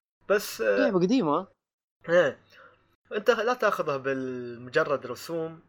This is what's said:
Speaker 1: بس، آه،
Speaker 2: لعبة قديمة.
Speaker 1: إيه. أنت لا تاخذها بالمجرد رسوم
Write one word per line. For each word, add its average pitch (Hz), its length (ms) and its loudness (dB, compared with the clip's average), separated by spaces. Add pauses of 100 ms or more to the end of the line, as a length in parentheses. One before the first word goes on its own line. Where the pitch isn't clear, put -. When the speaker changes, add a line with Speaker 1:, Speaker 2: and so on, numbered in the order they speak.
(280)
Speaker 1:
بس، 202 320 0
آه، 208 180 2
Speaker 2:
لعبة 196 200 4
قديمة. 185 480 2 (600)
Speaker 1:
إيه. 165 320 2 (720)
أنت 208 180 -2
لا 220 240 2
تاخذها 180 420 0
بالمجرد 127 1120 -2
رسوم 165 640 -8